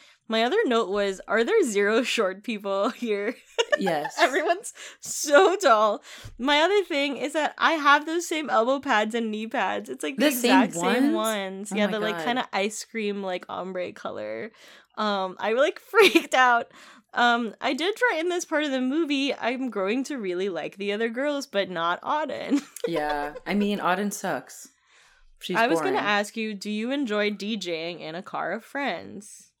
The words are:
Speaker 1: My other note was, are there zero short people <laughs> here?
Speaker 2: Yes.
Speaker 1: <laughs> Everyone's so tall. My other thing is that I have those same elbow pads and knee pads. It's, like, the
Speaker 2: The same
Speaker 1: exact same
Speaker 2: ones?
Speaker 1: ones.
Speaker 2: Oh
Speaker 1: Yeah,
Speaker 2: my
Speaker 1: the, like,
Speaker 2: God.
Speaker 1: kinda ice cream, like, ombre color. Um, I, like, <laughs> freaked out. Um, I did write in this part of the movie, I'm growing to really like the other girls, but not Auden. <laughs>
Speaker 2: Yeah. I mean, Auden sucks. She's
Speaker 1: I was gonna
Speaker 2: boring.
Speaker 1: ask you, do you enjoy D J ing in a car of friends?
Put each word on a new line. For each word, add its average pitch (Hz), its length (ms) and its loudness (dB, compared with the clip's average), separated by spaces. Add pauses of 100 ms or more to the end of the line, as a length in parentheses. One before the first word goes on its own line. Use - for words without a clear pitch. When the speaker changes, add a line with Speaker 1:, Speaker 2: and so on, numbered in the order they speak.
(280)
Speaker 1:
My 226 160 2
other 311 220 2
note 226 240 2
was, 196 380 0
are 220 160 2
there 392 200 4
zero 214 400 2
short 196 400 -2
people 202 460 -2
<laughs> - 20 -6
here? 214 420 -4 (460)
Speaker 2:
Yes. 160 360 -2
Speaker 1:
<laughs> - 40 -2
Everyone's 339 560 0 (240)
so 311 560 4
tall. 226 480 4 (340)
My 294 240 2
other 381 220 4
thing 285 340 -2
is 285 160 -4
that 302 240 0
I 262 140 4
have 294 340 4
those 339 220 -2
same 311 240 -4
elbow 233 280 4
pads 220 360 0
and 233 160 -2
knee 214 160 -6
pads. 208 420 -2
It's, - 140 -10
like, 143 140 -6
the 247 80 4
Speaker 2:
The 302 80 4
same 233 280 4
Speaker 1:
exact 202 140 0
same 220 380 2
Speaker 2:
ones? - 20 0
Speaker 1:
ones. 202 560 -4
Speaker 2:
Oh - 40 -4
Speaker 1:
Yeah, 208 120 2
Speaker 2:
my 202 60 -2
Speaker 1:
the, 214 60 -2
like, 214 200 -2
Speaker 2:
God. 160 60 -4
Speaker 1:
kinda 247 280 -2
ice 208 320 -4
cream, 202 380 -6
like, 185 260 -6
ombre 185 440 -8
color. 156 580 -10 (480)
Um, 196 400 -2
I, 214 140 -2
like, 285 260 2
<laughs> - 0 -
freaked - 560 4
out. 247 360 4 (400)
Um, 240 480 2
I 277 140 -2
did 339 220 -2 (160)
write 320 80 0
in 339 100 -2
this 349 160 -2
part 302 200 0
of 294 40 -2
the 262 120 -2
movie, 277 520 0
I'm 254 380 -4
growing 208 320 0
to 277 160 -8
really 185 280 -2
like 156 300 -6
the 202 140 -4
other 226 180 -2
girls, 277 380 -4
but 196 200 -2
not 170 360 -2
Auden. 285 640 -2
<laughs> - 200 -8
Speaker 2:
Yeah. 151 460 -4 (140)
I 190 80 -2
mean, 208 240 0
Auden 185 340 0
sucks. - 540 -8 (720)
She's - 180 -4
Speaker 1:
I 226 80 4
was 320 140 4
gonna - 140 0
Speaker 2:
boring. 403 120 0
Speaker 1:
ask 208 320 0
you, 220 160 -4
do 202 160 -10
you 214 220 -4
enjoy 208 400 0
D 208 260 -6
J 170 320 -6
ing 170 120 -10
in 156 120 -10
a 175 80 -8
car 156 300 -6
of 226 120 -8
friends? 196 960 -10